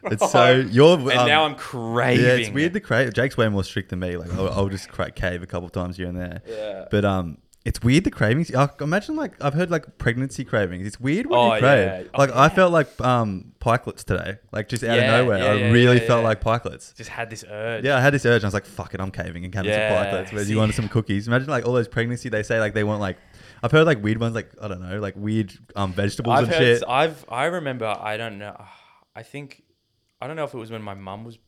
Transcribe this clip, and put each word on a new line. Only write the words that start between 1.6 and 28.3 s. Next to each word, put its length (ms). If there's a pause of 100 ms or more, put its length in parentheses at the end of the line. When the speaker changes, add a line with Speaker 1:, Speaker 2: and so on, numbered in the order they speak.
Speaker 1:
yeah, 80
it's 160
weird, 240
the 60
cra-, 300
Jake's 280
way 100
more 160
strict 240
than 120
me. 180
Like, 160
I'll, 160
I'll 180
just 220
cra-, 200
cave 320
a 40
couple 240
times 260
here 100
and 120
there. 280
Speaker 2:
Yeah. 440
Speaker 1:
But, 160
um, 320 (260)
it's 180
weird, 220
the 60
cravings. 440
I 140 (140)
imagine, 340
like, 260
I've 120
heard, 160
like, 260
pregnancy 480
cravings. 420
It's 140
weird 240
what 140
Speaker 2:
Oh, 160
Speaker 1:
you 60
crave. 260
Speaker 2:
yeah. 160 (160)
Speaker 1:
Like, 160
Speaker 2:
Oh, 0
Speaker 1:
I 100
Speaker 2:
yeah. 60
Speaker 1:
felt 220
like, 280
um, 600
pikelets 440
today. 320 (160)
Like, 160
just 160
out 140
Speaker 2:
Yeah, 220
Speaker 1:
of 40
nowhere. 140
Speaker 2:
yeah, 80
Speaker 1:
I 80
Speaker 2:
yeah, 160
Speaker 1:
really 320
Speaker 2:
yeah, 40
Speaker 1:
felt 140
Speaker 2:
yeah. 80
Speaker 1:
like 140
pikelets. 520
Speaker 2:
Just 140
had 220
this 200
urge. 320
Speaker 1:
Yeah, 140
I 60
had 100
this 140
urge. 160
And 20
I 40
was 60
like, 120
"Fuck 260
it, 80
I'm 100
caving 360
and 80
having 160
Speaker 2:
Yeah. 180
Speaker 1:
some 180 (200)
pikelets." 60
Whereas 180
you 60
Speaker 2:
See? 40
Speaker 1:
wanted 140
some 160
cookies. 380
Imagine, 200
like, 180
all 60
those 160
pregnancy, 400
they 140
say, 180
like, 140
they 100
want, 160
like, 160 (460)
I've 100
heard, 140
like, 160
weird 180
ones, 140
like, 160 (100)
I 80
don't 180
know, 140
like, 160
weird, 380 (200)
um, 200
vegetables 420
Speaker 2:
I've 80
Speaker 1:
and 80
Speaker 2:
heard 80
Speaker 1:
shit. 160
Speaker 2:
s-, 100
I've, 440
I 160
remember, 400 (120)
I 200
don't 180